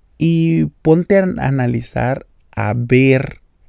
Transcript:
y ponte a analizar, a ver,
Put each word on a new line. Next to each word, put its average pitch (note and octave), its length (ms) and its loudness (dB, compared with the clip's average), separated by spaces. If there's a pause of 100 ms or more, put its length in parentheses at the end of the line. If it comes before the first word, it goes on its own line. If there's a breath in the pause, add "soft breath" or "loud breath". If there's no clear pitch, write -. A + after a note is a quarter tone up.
(180)
y E3 480 0 (160)
ponte F3 360 2
a F#3+ 40 2
analizar, B2+ 1040 -4 (260)
a G#2+ 240 -4
ver, C3 640 0 (280)